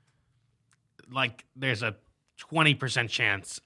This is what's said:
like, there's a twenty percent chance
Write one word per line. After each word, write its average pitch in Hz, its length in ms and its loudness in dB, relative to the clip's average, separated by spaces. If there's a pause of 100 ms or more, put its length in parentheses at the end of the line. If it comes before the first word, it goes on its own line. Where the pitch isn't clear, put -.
(1120)
like, 127 340 -4 (100)
there's 127 280 -2
a 107 120 -2 (420)
twenty 156 360 4
percent 120 360 -2
chance 101 560 -2